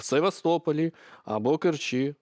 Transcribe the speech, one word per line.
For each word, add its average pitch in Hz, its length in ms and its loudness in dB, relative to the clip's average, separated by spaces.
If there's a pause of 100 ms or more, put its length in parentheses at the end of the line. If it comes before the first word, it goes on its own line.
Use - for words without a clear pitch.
Севастополі, 165 880 0 (340)
або 110 320 0
Керчі, 143 640 -2